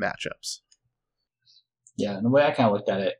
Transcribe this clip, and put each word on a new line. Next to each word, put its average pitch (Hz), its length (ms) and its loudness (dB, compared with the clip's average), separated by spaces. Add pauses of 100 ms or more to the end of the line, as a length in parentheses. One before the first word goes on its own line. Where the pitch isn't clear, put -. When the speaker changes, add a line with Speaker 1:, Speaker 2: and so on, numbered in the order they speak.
Speaker 1:
matchups. - 600 -8 (1400)
Speaker 2:
Yeah, 101 180 -2
and 101 100 -4
the 120 40 2
way 143 160 6
I - 80 2
kinda 117 180 2
looked 101 160 -2
at 98 140 0
it 92 180 -2